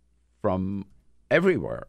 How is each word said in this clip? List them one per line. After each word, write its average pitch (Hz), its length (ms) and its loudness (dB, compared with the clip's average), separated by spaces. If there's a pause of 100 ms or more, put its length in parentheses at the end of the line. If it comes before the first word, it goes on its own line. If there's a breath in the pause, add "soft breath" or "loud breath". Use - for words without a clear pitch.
(420)
from 95 440 -2 (460)
everywhere, 123 580 0